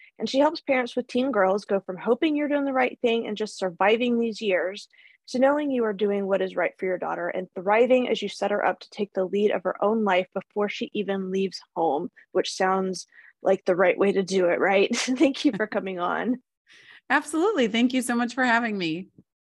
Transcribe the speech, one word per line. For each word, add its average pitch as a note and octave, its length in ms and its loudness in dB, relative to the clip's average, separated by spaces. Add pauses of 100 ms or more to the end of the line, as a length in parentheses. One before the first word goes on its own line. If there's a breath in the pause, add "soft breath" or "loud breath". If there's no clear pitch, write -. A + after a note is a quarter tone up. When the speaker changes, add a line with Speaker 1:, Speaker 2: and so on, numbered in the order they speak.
(180 soft breath)
Speaker 1:
And A3 100 -4
she C4+ 120 2
helps D#4 200 2
parents B3+ 360 -2
with B3 100 -4
teen B3+ 240 0
girls G3+ 340 2
go G3 140 0
from F#3 200 -8
hoping B3 360 0
you're D4 140 -2
doing C#4+ 160 0
the C#4 80 -2
right B3+ 280 0
thing A#3 280 0
and G#3 80 -4
just G#3+ 200 -6
surviving A3 640 2
these A3+ 240 -2
years F#3 460 -2 (400 soft breath)
to B3 100 -4
knowing C#4+ 320 2
you B3 140 0
are G#3+ 80 0
doing G3+ 340 -2
what F#3+ 160 0
is F#3 140 -4
right F3 240 0
for F#3+ 60 -4
your F3+ 120 -2
daughter E3+ 300 -6
and F#3 260 -6
thriving A#3 540 2
as A3 140 -2
you G3+ 60 -6
set G3+ 220 -4
her G#3 160 0
up - 140 -2
to - 100 -20
take - 220 -6
the F#3+ 120 -2
lead G3+ 280 0
of F3+ 100 -2
her - 200 -4
own A3 200 2
life F#3 320 2
before G#3 340 -4
she - 260 -8
even G3 360 -4
leaves F#3+ 300 -4 (160)
home, E3 340 0 (220 soft breath)
which - 200 -2
sounds F#3+ 540 -2 (360 loud breath)
like F#3+ 220 0
the F3+ 120 2
right F3+ 200 4
way G3 140 2
to F#3+ 140 0
do F#3 220 0
it, E3+ 120 2
right? G3 320 4
<laughs> A#3 60 0
Thank C4+ 480 0
you C#4+ 80 4
for G#3 160 -2
coming F#3+ 320 -6
on. F3+ 400 -2 (680 loud breath)
Speaker 2:
Absolutely. D4 600 2
Thank A#3 240 2
you C4 100 0
so A#3+ 140 -2
much A#3+ 180 -2
for C4 80 0
having A#3 340 2
me. F3 320 -4 (400)